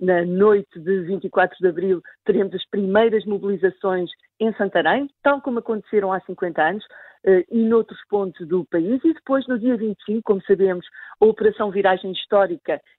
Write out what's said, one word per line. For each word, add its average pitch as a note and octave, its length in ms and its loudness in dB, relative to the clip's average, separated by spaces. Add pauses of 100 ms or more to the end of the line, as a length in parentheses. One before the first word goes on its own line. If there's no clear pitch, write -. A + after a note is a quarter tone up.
Na F3+ 240 2
noite G3 540 2
de F3+ 240 -2
vinte F3 220 -6
e F#3 60 -8
quatro F#3 300 0
de F3+ 60 2
Abril F3 340 0 (240)
teremos G3 300 0
as F#3 160 -10
primeiras G#3 540 2
mobilizações F#3+ 840 -4 (300)
em A3 160 -2
Santarém, G3 540 -2 (140)
tal C#4 180 0
como A#3+ 180 -6
aconteceram G#3 540 -2
há F#3 80 -4
cinquenta F3 420 -4
anos, F3+ 220 -2 (420)
eh, F#3 240 6
e A#3 140 0
noutros A3 340 0 (100)
pontos F#3+ 380 -4
do E3+ 200 -2
país. F#3 380 -2
E E4 80 4
depois, C4+ 360 -2
no B3+ 100 -2
dia A#3+ 180 0
vinte G#3 220 -4
e - 60 -20
cinco, A3 180 -4
como G3 200 -2
sabemos, F#3 440 0 (340)
a - 40 6
Operação G#3+ 480 2
Viragem F#3+ 400 0
Histórica, F3 680 -2 (180)